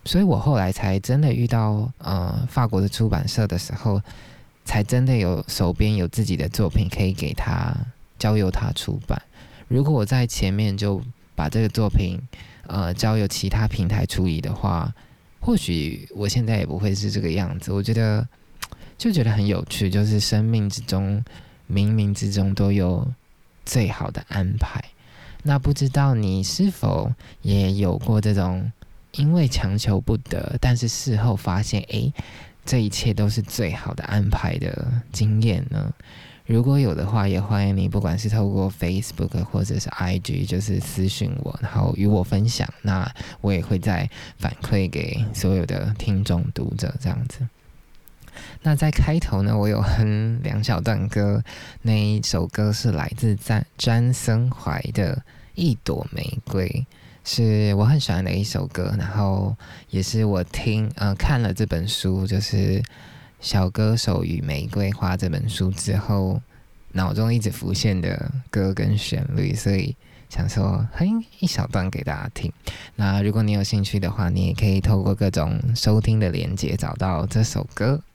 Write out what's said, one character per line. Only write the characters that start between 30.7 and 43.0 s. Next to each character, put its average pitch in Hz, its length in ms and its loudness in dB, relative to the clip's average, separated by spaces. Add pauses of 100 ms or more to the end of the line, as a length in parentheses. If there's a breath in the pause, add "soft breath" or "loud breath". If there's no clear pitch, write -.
是 117 100 -2
事 113 300 -2
后 107 180 4
发 95 280 0
现， 104 260 0
诶， 113 240 -2 (540 loud breath)
这 123 160 2
一 104 80 2
切 107 240 0
都 104 160 2
是 107 100 0
最 98 320 -2
好 - 220 -8
的 - 100 -10
安 101 240 2
排 - 300 0
的 - 340 -2 (180)
经 107 300 2
验 92 300 2
呢？ 50 200 -2 (540 loud breath)
如 113 180 2
果 139 180 4
有 101 140 2
的 73 120 -2
话， 104 220 2
也 92 100 2
欢 101 300 2
迎 98 80 2
你 95 100 2
不 101 140 0
管 90 180 0
是 110 80 -4
透 107 220 2
过 95 240 0
Facebook 92 720 -2
或 101 180 -2
者 - 160 -2
是 - 120 -4
I 90 280 0
G， 90 280 -2
就 92 140 -2
是 101 200 0
私 - 260 -2
讯 - 240 -2 (100)
我， - 200 -8
然 - 100 -4
后 95 240 0
与 98 120 0
我 104 160 4
分 104 260 2
享， - 180 -2 (140)
那 92 260 0 (360 loud breath)